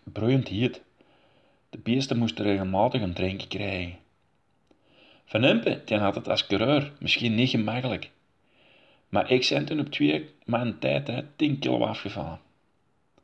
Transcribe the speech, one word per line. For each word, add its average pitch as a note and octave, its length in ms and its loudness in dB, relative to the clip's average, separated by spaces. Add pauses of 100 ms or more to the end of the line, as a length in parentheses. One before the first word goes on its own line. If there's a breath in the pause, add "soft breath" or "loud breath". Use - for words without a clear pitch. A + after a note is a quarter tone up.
broeiend A#2 440 0
heet. A2 360 -2 (840 soft breath)
De - 120 -14
beesten B2+ 360 0
moesten A2+ 280 0
regelmatig G2 560 2
een F2+ 120 -2
drinkje F#2+ 340 -4
krijgen. F#2+ 500 -6 (1300 soft breath)
Van A2 180 2
Impe, G#3 420 4
die G#2+ 120 0
had G2+ 180 2
het - 120 -8
als - 200 0
coureur C3+ 520 2
misschien A2+ 360 0
niet B2 140 4
gemakkelijk. A#2 600 -2 (1000 soft breath)
Maar G2 220 0
ik B2+ 180 4
ben C#3+ 160 0
toen - 140 -2
op C#3+ 80 -2
twee - 480 0 (100)
maanden A#2 340 -2
tijd, C#3 280 -2
hè, B2 160 -4 (120)
tien C#3+ 240 0
kilo B2 260 0
afgevallen. F#2+ 540 -6 (840)